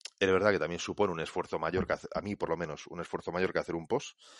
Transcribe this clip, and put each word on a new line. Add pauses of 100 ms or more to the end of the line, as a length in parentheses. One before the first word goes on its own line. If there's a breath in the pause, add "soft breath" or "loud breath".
(200)
Es
verdad
que
también
supone
un
esfuerzo
mayor
que
hace-,
a
mí
por
lo
menos,
un
esfuerzo
mayor
que
hacer
un
post. (220 loud breath)